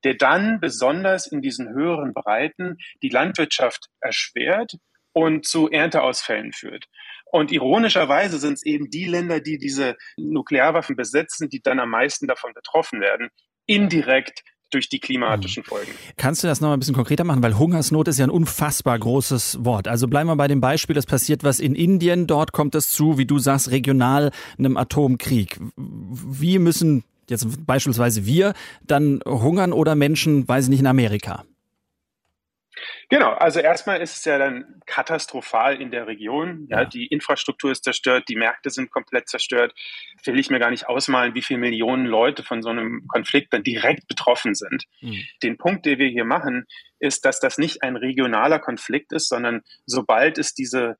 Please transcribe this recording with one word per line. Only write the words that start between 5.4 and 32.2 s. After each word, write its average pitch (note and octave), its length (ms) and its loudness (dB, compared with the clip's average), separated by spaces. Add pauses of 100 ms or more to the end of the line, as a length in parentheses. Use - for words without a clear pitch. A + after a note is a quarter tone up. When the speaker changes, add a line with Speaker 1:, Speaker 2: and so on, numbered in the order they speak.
Speaker 1:
zu D#3 220 2
Ernteausfällen C3 840 0
führt. - 320 -14 (480)
Und D#3 200 2
ironischerweise E3 880 2
sind's C#3+ 260 -2
eben D3 260 -2
die F3 160 -6
Länder, E3+ 340 -2
die D3+ 180 -8
diese C3+ 380 -2 (200)
Nuklearwaffen C#3+ 800 0
besitzen, C#3 520 -4
die C3+ 120 -10
dann C3 200 0
am A#2 100 -4
meisten C3+ 360 -2
davon B2 280 -6
betroffen - 460 -2
werden, G#2 280 0 (380)
indirekt E3 760 2 (300)
durch C3+ 160 -2
die C3+ 120 -6
klimatischen A2 640 -2
Speaker 2:
Mhm. - 60 -18
Speaker 1:
Folgen. G2+ 220 -8 (260)
Speaker 2:
Kannst D3 260 -2
du F3+ 60 0
das D3 120 0
noch D#3 80 2
mal D3 60 4
ein C3+ 60 2
bisschen C3+ 140 -2
konkreter D3 300 2
machen? C#3 180 2
Weil A2 160 4
Hungersnot D#3 500 4
ist C3+ 100 0
ja C3+ 80 4
ein - 40 4
unfassbar D3 680 0
großes B2 680 0
Wort. G#2 240 0
Also A#2+ 180 0
bleiben D3 220 2
wir D#3+ 80 2
bei C#3+ 120 2
dem C#3+ 120 4
Beispiel, D3+ 360 0
es C#3 100 0
passiert C#3+ 380 0
was C#3 160 2
in C#3+ 140 2
Indien, F3 520 4
dort D#3 260 2
kommt D3 220 0
es D3+ 160 0
zu, D3+ 280 4
wie C3 80 4
du C#3+ 120 4
sagst, C3+ 340 2
regional C3+ 580 4 (280)
einem C3 180 2
Atomkrieg. B2+ 840 0 (180)
Wie C3+ 840 -2
müssen D#3+ 420 4 (260)
jetzt A#2+ 380 -4
beispielsweise A#2+ 600 2
wir F#3 280 4 (280)
dann C#3+ 420 2
hungern E3 480 2
oder D#3 240 4
Menschen, C#3+ 520 4
weiß C3 160 2
ich B2+ 60 2
nicht, C3+ 100 6
in C3+ 60 4
Amerika? G#2+ 580 2 (1600)